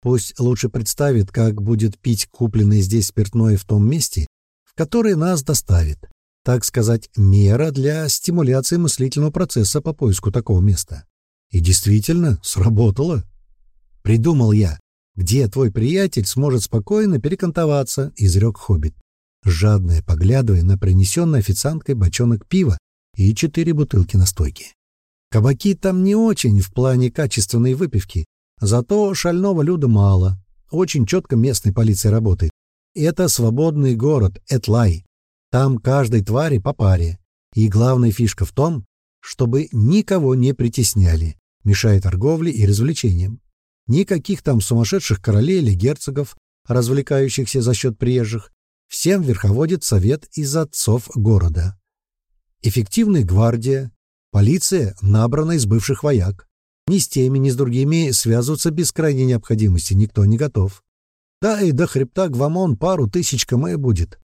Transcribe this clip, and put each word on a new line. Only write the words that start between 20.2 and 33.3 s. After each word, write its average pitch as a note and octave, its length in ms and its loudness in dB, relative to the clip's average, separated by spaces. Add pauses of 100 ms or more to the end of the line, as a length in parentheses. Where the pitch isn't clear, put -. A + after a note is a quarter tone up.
на F#2+ 160 2
принесённый G#2 640 2
официанткой C#3+ 540 -2
бочонок A2+ 520 0
пива D#3+ 320 0 (380)
и G2+ 180 2
четыре E3 400 -2
бутылки G#2+ 420 0
настойки. F2+ 520 -2 (640)
Кабаки C3+ 440 2
там F#3 300 -2
не G3 100 2
очень G3+ 460 0
в F#2+ 120 -4
плане B2+ 380 0
качественной B2 640 -2
выпивки, A#2 500 -4 (360)
зато F3 540 0
шального F3 480 -2
люда D3+ 260 0
мало. F#2+ 500 2 (320)
Очень D#3 360 -2
чётко F3 300 -2
местной A2+ 360 0
полиция A2 400 2
работает. G#2 400 0 (420)
Это E3 340 0
свободный C3+ 680 0